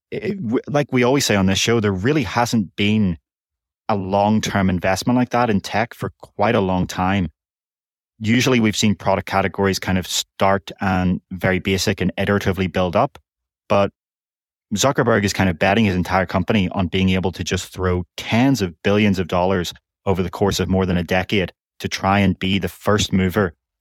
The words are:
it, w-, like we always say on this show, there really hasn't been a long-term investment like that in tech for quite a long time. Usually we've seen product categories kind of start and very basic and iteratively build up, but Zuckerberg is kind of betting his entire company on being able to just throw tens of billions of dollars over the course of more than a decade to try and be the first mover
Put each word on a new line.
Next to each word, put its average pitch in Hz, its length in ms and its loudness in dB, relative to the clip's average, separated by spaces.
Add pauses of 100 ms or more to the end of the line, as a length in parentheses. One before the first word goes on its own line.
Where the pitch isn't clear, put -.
(120)
it, 190 300 -6
w-, 117 260 -2
like 143 240 -2
we 123 120 2
always 131 220 2
say 110 100 2
on 92 100 2
this 95 140 2
show, 117 200 0
there 104 140 0
really 120 300 0
hasn't 113 520 -2
been 104 420 0 (720)
a 110 60 2
long-term 101 760 0
investment 95 460 0
like 123 140 0
that 120 200 0
in 98 120 0
tech - 320 -4
for - 160 -8 (100)
quite 107 360 -2
a 110 40 4
long 92 260 0
time. 92 440 -2 (920)
Usually 120 400 2
we've 110 160 2
seen 104 200 2
product 95 340 -2
categories 98 500 0
kind 92 180 -2
of 90 80 -2
start - 640 -2 (100)
and 92 400 0 (100)
very 92 280 -2
basic 95 420 -2
and 90 160 -2
iteratively 95 520 -2
build 90 280 -2
up, 135 200 0 (520)
but 101 220 2 (840)
Zuckerberg 120 480 2
is 101 80 0
kind 92 180 0
of 85 80 -2
betting 101 280 2
his 92 100 2
entire 90 300 0
company 95 440 0
on 92 180 -2
being 95 240 0
able 92 200 0
to 87 140 -8
just - 260 -4
throw 90 320 -2 (140)
tens 127 440 2
of 87 220 -4
billions 101 360 2
of 87 100 -4
dollars 92 440 0 (320)
over 95 160 0
the 87 80 -2
course - 300 -2
of 90 80 -2
more 95 180 2
than 90 120 -2
a 87 60 -2
decade 92 500 -2 (260)
to - 80 -8
try 98 320 0
and 95 200 2
be 95 200 0
the 87 80 -4
first - 460 -2
mover 92 400 0 (280)